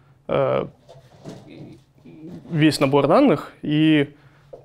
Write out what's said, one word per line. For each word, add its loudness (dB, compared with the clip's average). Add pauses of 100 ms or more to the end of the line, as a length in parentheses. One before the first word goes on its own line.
(280)
э, -2 (1800)
весь 2
набор 2
данных, 2
и 0 (500)